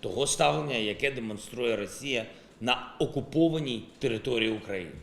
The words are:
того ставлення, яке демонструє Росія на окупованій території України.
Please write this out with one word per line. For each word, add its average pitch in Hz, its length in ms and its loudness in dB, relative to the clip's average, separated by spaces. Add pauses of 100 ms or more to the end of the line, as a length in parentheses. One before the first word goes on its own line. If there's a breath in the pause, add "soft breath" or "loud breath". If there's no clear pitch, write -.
того 117 240 0
ставлення, 147 500 4
яке 110 340 0
демонструє 117 640 -2
Росія 113 500 -4 (340 loud breath)
на 123 380 0
окупованій 147 840 2 (140)
території 113 520 2
України. 95 420 -4 (100)